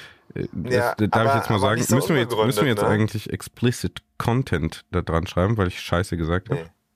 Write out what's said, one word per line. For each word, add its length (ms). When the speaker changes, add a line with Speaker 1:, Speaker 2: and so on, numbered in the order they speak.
Speaker 1:
Äh, 160
das, 240
Speaker 2:
Ja, 160
Speaker 1:
äh, 160
darf 140
Speaker 2:
aber, 80
Speaker 1:
ich 80
jetzt 120
mal 60
Speaker 2:
aber 100
Speaker 1:
sagen, 140
Speaker 2:
nicht 100
so 60
Speaker 1:
müssen 180
wir 80
jetzt, 80
müssen 80
wir 60
Speaker 2:
unbegründet, 340
Speaker 1:
jetzt 60
Speaker 2:
ne? 40
Speaker 1:
eigentlich 460
explicit 680
Content 720
da 100
dran 240
schreiben, 320
weil 120
ich 120
scheiße 360
gesagt 340
habe? 100
Speaker 2:
Nee. 80